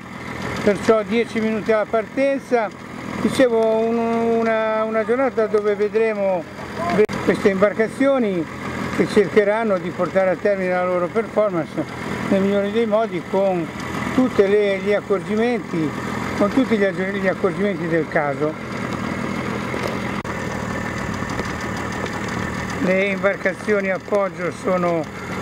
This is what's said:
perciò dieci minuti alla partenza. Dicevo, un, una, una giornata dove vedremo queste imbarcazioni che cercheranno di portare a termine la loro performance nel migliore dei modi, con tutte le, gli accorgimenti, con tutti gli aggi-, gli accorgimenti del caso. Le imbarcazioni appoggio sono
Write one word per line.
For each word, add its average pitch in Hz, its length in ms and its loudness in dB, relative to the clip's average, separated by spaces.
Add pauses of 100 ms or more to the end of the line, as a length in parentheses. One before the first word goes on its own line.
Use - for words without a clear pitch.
(640)
perciò 214 400 4
dieci 220 380 0
minuti 220 300 0
alla 214 200 2
partenza. 247 800 0 (500)
Dicevo, 226 600 4
un, 226 180 2 (400)
una, 220 460 2
una 220 200 0
giornata 226 440 2
dove 208 260 2
vedremo 202 680 2 (800)
queste 196 260 2
imbarcazioni 208 1040 2 (420)
che 190 80 4
cercheranno 208 720 4
di 170 120 -4
portare 180 400 2
a 175 40 2
termine 190 360 0
la 180 140 2
loro 180 220 2
performance 190 800 0 (460)
nel 190 120 4
migliore 202 300 2
dei 233 120 2
modi, 208 460 0
con 190 340 2 (480)
tutte 226 360 4
le, 202 300 4
gli 190 140 0
accorgimenti, 196 960 0 (480)
con 202 120 4
tutti 226 280 4
gli 202 60 2
aggi-, 190 380 0
gli 190 80 2
accorgimenti 175 580 0
del 160 220 2
caso. 147 440 0 (4000)
Le 185 240 2
imbarcazioni 196 840 0
appoggio 180 600 -2
sono 175 540 0 (380)